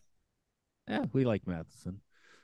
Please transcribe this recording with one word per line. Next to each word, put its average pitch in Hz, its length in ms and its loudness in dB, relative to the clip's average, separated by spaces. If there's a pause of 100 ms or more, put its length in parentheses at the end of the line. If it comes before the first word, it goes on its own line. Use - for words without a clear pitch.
(880)
Yeah, 220 240 0
we 135 120 4
like 107 240 2
Matheson. 90 520 -6 (440)